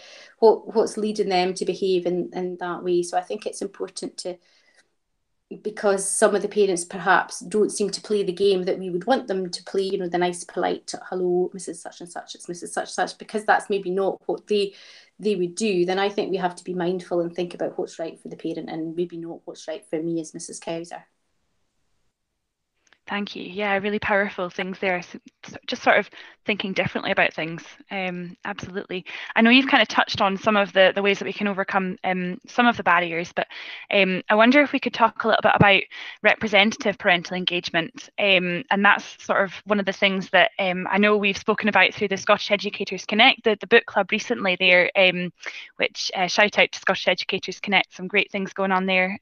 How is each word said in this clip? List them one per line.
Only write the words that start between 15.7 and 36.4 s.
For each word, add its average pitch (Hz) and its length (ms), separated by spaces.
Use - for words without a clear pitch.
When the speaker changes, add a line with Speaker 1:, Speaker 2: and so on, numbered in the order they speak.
Speaker 1:
then 185 140
I 202 100
think 202 200
we 185 80
have 175 180
to - 80
be 180 120
mindful 175 460
and 170 140
think 175 200
about 165 220
what's - 220
right 165 220
for 160 80
the 165 80
parent 165 320
and 160 260
maybe 175 220
not 165 260
what's - 240
right 160 220
for 160 120
me 165 200
as 156 120
Missus - 260
Cowser. 170 440
Speaker 2:
Thank 202 300
you. - 80
Yeah, 196 360
really 208 180
powerful 196 540
things 190 280
there. 185 180
S-, - 180
s-, - 220
just - 160
sort 233 160
of 202 100
thinking 185 280
differently - 380
about 190 220
things. 165 300
Um, 180 560
absolutely. 185 580
I 226 60
know 226 80
you've 262 200
kind 262 120
of 214 60
touched - 340
on 196 160
some 214 180
of 202 180
the, 190 200
the 202 80
ways 196 160
that - 80
we 190 80
can 208 140
overcome, 190 560
um, 180 440
some 240 200
of 233 100
the 202 60
barriers, 175 520
but, - 120
um, 190 380
I 214 60
wonder 247 260
if 277 100
we 269 80
could - 140
talk - 300
a 226 40
little - 140
bit 214 140
about 196 260
representative 208 800